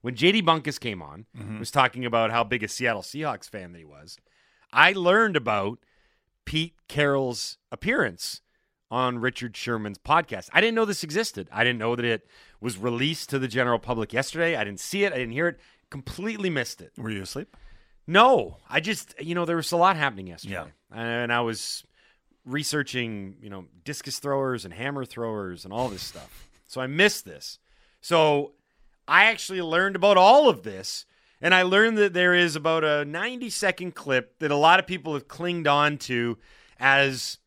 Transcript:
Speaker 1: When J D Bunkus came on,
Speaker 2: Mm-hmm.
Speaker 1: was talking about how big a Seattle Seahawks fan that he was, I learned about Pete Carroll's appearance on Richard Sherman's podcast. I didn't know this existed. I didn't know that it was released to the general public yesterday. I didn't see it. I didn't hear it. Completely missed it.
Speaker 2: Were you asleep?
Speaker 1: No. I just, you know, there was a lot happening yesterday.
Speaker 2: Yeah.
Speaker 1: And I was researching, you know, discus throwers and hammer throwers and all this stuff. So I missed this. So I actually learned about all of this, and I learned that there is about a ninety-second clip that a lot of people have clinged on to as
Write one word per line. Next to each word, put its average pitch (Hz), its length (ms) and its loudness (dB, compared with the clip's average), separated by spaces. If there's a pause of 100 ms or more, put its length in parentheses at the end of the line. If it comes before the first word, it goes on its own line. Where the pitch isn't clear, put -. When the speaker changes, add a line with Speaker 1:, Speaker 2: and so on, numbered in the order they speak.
Speaker 1:
When 123 140 -8
J 156 160 4
D 220 100 2
Bunkus 160 380 0
came 101 220 -8
on, 78 240 -18 (120)
Speaker 2:
Mm-hmm. 107 220 -12
Speaker 1:
was 117 120 -10
talking 127 340 0
about 113 260 0
how 120 120 0
big 107 200 -4
a 107 40 -6
Seattle 113 340 -2
Seahawks 139 480 -10
fan 90 240 -14
that 85 60 -20
he 80 60 -20
was, 73 320 -20 (540)
I 165 220 8
learned 190 420 2
about 107 440 -2 (680)
Pete 160 300 -6 (120)
Carroll's 139 720 -2 (140)
appearance 170 680 -4 (480)
on 123 300 -2
Richard 123 380 -6
Sherman's 107 400 -6
podcast. 143 560 -2
I 170 80 4
didn't 226 140 0
know 226 100 2
this 202 180 -6
existed. 151 480 -6
I 107 140 0
didn't 123 140 0
know 117 160 -2
that 120 100 -4
it 113 200 -2 (360)
was 110 160 -6
released 123 540 -4
to 139 80 -2
the 131 100 -2
general 120 300 0
public 113 340 -6
yesterday. 160 420 -2
I 107 80 -4
didn't 101 160 -8
see 202 240 -2
it. 196 80 0
I 139 60 -6
didn't 117 160 -6
hear 160 160 -2
it. - 100 -10 (300)
Completely 196 600 -8
missed 135 320 -4
it. 80 160 -20
Speaker 2:
Were 110 120 -8
you 101 140 -6
asleep? - 320 -12 (500)
Speaker 1:
No. 180 520 4 (120)
I 135 100 0
just, - 400 -6
you 165 160 -6
know, 175 80 0
there 170 140 -2
was 156 160 -4
a 175 40 0
lot 185 200 4
happening 107 300 -4
yesterday. 90 260 -14
Speaker 2:
Yeah. 85 120 -8 (260)
Speaker 1:
And 117 420 -4
I 120 80 2
was 113 420 -6 (640)
researching, 123 960 -6
you 107 80 -18
know, 95 160 -16 (180)
discus - 360 -10
throwers 135 440 -4
and 87 100 -14
hammer 135 320 -8
throwers 104 600 -8
and 95 80 -14
all 123 160 -2
this 92 140 -10
stuff. - 440 -18 (200)
So - 120 -12
I 127 80 -6
missed 185 380 2
this. 76 340 -18 (400)
So 151 540 2 (540)
I 180 180 8
actually 190 360 0
learned 180 340 2
about 190 220 6
all 247 320 10
of 170 140 0
this, 95 420 -10 (360)
and 175 120 4
I 185 100 6
learned 208 340 4
that 202 160 2
there 180 200 4
is 175 220 4
about 160 280 0
a 147 220 0
ninety-second 185 880 -6
clip - 440 -4
that 151 120 -2
a 147 40 0
lot 160 240 8
of 185 80 -6
people 160 260 -8
have 143 140 -8
clinged 170 400 -4
on 147 320 2
to 120 380 -4 (420)
as 135 680 2